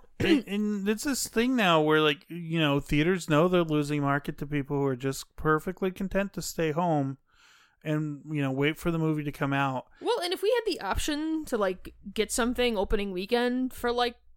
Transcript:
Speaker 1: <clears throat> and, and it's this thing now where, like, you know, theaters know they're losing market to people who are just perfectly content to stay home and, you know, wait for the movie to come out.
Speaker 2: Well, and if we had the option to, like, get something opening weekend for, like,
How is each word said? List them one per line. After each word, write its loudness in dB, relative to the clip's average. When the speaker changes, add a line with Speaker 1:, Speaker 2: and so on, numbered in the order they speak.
Speaker 1:
<clears throat> -16
and, 4
and -2
it's -2
this -2
thing 0
now 6
where, 6
like, 2
you -4
know, 4
theaters 0
know 6
they're 4
losing 0
market -2
to -6
people -2
who 2
are 0
just -6
perfectly 0
content -4
to -6
stay -2
home 0
and, -4
you -2
know, 0
wait 0
for -2
the -2
movie 0
to -6
come -4
out. -2
Speaker 2:
Well, -2
and -4
if -4
we 2
had 0
the -8
option -2
to, -2
like, -2
get -2
something 0
opening 0
weekend -2
for, -2
like, -2